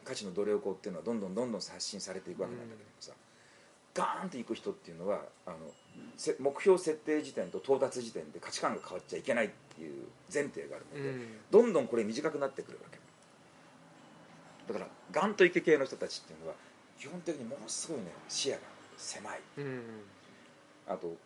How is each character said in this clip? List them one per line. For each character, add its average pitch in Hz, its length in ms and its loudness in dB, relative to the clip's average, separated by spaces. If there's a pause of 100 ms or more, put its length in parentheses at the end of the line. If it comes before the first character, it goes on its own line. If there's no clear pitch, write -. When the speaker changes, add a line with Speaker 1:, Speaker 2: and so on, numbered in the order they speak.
Speaker 1:
価 131 120 -8
値 107 100 -6
の 95 80 -6
度 101 140 2
量 104 120 6
衡 101 140 -2
っ 92 40 -8
て - 120 -8
い - 20 -4
う - 40 -4
の 82 60 -8
は - 40 -8
ど 113 80 0
ん 113 80 -2
ど 98 80 -4
ん 92 60 -6
ど 120 100 0
ん 123 80 -2
ど 101 60 -2
ん - 20 -8
刷 - 180 -8
新 98 220 -6
さ 92 140 -6
れ 95 60 -8
て 92 100 -10
い 87 40 -8
く 98 60 -4
わ 92 80 -2
け 123 80 -8
な 120 60 -10
ん 113 80 -12
だ 110 60 -14
け 104 60 -18
ど - 60 -20
も - 100 -20
さ、 - 140 -16
Speaker 2:
う - 20 -20
ん。 - 880 -10
Speaker 1:
ガ - 200 0
ー - 20 -2
ン 190 40 -2
っ - 20 -12
て 135 80 -6
い 117 60 -4
く 113 100 -2
人 - 160 -4
っ 95 40 -2
て - 160 -18
い 82 40 -12
う - 20 -14
の 85 100 -6
は、 95 140 2 (240)
あ 92 60 -10
の、 82 80 -8 (580)
せ-、 - 240 -2
目 139 180 0
標 185 200 8
設 160 200 0
定 151 240 2
時 135 120 -8
点 95 160 -2
と 95 80 -4
到 135 200 4
達 127 240 2
時 113 120 -8
点 78 180 -8
で - 80 -12
価 - 100 -12
値 - 120 -6
観 135 120 2
が 90 80 -4
変 - 140 -8
わ - 80 -8
っ - 20 -
ち 87 100 -6
ゃ - 20 -2
い - 40 -8
け 127 120 2
な 117 80 6
い。 98 100 0 (240)
っ - 20 -16
て 80 60 -10
い 78 60 -8
う 69 160 -10 (260)
前 147 120 2
提 131 240 -6
が 147 80 -10
あ - 20 -8
る - 140 -16
の 143 120 -6
で、 135 60 -2
Speaker 2:
う - 20 -4
ん。 120 160 -8 (220)
Speaker 1:
ど 208 120 12
ん 240 100 4
ど 156 100 6
ん 117 40 -2
こ 117 100 0
れ 113 80 4
短 113 260 0
く 143 80 -2
な 139 80 2
っ 135 40 0
て - 120 -8
く - 100 -16
る - 100 -12
わ - 80 -20
け。 - 80 -18 (1700)
だ 101 60 -2
か - 20 -6
ら、 - 80 -8 (240)
ガ 170 140 4
ン 214 80 2
と 190 100 10
イ 175 60 12
ケ 175 100 2
系 156 180 10
の 135 60 2
人 - 120 -4
た - 120 -4
ち - 160 -8
っ - 40 -20
て 82 40 -16
い 78 40 -16
う 78 40 -16
の 82 80 -8
は、 - 60 -6 (440)
基 - 100 -14
本 180 120 -8
的 165 160 -4
に 127 80 -8
も 131 160 -6
の 107 80 -12
す - 240 -6
ご 143 60 -4
い - 20 -6
ね、 95 60 -6 (220)
視 - 200 -2
野 110 80 0
が - 60 -10 (340)
狭 - 380 -10
い。 - 60 -8 (180)
Speaker 2:
う - 20 -6
ん。 131 220 -6 (1040)
Speaker 1:
あ 95 80 0
と、 85 280 -4